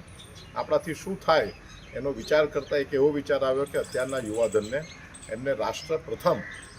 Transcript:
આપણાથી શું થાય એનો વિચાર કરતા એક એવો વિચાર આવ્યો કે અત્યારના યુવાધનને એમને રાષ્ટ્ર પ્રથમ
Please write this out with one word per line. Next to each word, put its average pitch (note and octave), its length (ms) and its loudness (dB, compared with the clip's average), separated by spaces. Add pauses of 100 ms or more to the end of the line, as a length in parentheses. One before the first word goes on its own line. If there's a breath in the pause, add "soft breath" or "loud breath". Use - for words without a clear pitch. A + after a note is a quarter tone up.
(540)
આપણાથી D3 400 0
શું F#3+ 260 -6
થાય C3 320 4 (420)
એનો C3+ 160 -2
વિચાર D3 360 4
કરતા D3 300 -2
એક C#3 180 0
એવો C#3 160 6
વિચાર C#3 340 0
આવ્યો C3+ 200 2
કે C#3 140 -2
અત્યારના C3 400 -2
યુવાધનને A2 640 0 (520)
એમને B2+ 200 -2
રાષ્ટ્ર A2+ 440 -2
પ્રથમ D#3 420 0 (400)